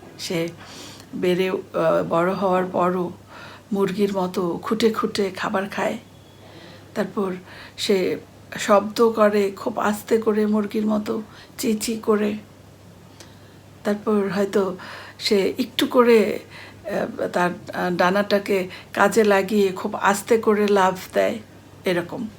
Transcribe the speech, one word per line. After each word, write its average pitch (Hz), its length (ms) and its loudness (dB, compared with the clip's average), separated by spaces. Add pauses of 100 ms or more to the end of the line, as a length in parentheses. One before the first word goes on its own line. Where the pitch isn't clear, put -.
(200)
সে 170 280 -4 (680)
বেড়ে, 180 340 2
আহ, 185 80 -2 (520)
বড় 175 240 2
হওয়ার 185 320 0
পরও 180 460 0 (600)
মুরগির 196 420 0
মতো 180 500 -2
খুঁটে 220 260 2
খুঁটে 214 400 -2
খাবার 196 400 -4
খায়। 208 280 -4 (960)
তারপর 190 380 -2 (440)
সে 185 400 2 (420)
শব্দ 214 500 4
করে, 208 420 4
খুব 220 280 -6
আস্তে 214 380 0
করে, 214 280 2
মুরগির 214 400 0
মতো 214 380 -2 (340)
চি 233 160 0
চি 220 240 -4
করে। 214 400 0 (1500)
তারপর 208 460 0
হয়তো 190 480 0 (420)
সে 196 380 2
একটু - 280 -2
করে, 233 540 4 (460)
আহ, - 420 -4
তার, 180 220 0 (240)
আহ, 180 220 -4
ডানাটাকে 196 720 0 (260)
কাজে 202 300 4
লাগিয়ে 196 480 4
খুব 208 240 -6
আস্তে 208 420 2
করে 208 300 2
লাফ 185 460 2
দেয়। 220 260 0 (460)
এরকম 170 420 -4 (120)